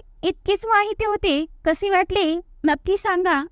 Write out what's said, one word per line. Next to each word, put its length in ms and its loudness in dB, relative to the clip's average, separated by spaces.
इतकीच 440 -2
माहिती 380 0
होती. 420 0
कशी 240 2
वाटली 500 0
नक्की 320 0
सांगा 560 0